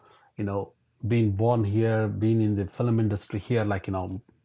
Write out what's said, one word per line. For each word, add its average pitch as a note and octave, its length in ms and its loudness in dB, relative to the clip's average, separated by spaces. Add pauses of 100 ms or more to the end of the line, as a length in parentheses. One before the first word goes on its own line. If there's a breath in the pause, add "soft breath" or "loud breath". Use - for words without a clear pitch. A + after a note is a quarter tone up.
(360 soft breath)
you G#2 80 -4
know, G2+ 280 -4 (360)
being A2 240 4
born A2+ 320 2
here, A2 440 2
being A2 340 2
in G#2 140 2
the G2 100 -2
film A#2 340 0
industry G#2 400 -2
here, A2+ 240 0
like, G2 220 -4
you G2 60 -6
know, F#2 280 -6 (240)